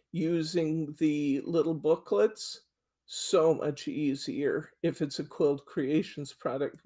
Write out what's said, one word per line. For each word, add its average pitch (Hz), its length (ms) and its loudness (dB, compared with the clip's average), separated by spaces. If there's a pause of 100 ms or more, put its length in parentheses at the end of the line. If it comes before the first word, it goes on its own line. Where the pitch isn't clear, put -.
(120)
using 160 880 -2
the 147 440 2
little 165 300 2
booklets 170 840 0 (520)
so 165 400 4
much 147 360 -2
easier 143 840 -2 (140)
if 165 180 0
it's 143 160 -4
a 151 60 -4
Quilt 143 420 0
Creations 147 680 -2
product 135 540 -4